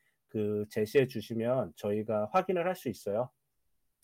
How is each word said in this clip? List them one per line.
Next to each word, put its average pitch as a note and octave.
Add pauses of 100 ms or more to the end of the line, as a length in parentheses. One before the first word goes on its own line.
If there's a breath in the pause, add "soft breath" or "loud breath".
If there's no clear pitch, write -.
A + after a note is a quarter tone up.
(280)
그 G#2
제시해 A2+
주시면 A2+
저희가 G#2+
확인을 F#3
할 F#3
수 -
있어요. G#2+ (760)